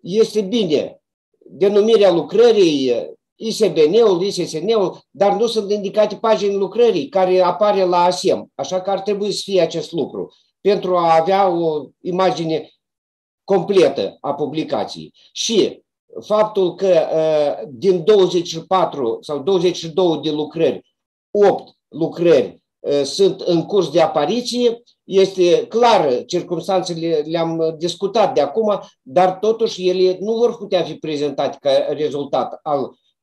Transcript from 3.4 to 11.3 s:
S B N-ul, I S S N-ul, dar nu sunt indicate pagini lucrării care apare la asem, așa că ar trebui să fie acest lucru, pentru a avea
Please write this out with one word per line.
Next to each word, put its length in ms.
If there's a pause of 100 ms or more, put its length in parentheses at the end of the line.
S 80
B 180
N-ul, 460
I 80
S 180
S 100
N-ul, 400 (120)
dar 220
nu 120
sunt 260
indicate 440
pagini 400
lucrării 540
care 300
apare 440
la 200
asem, 520
așa 260
că 80
ar 120
trebui 300
să 120
fie 180
acest 300
lucru, 420 (280)
pentru 360
a 220
avea 300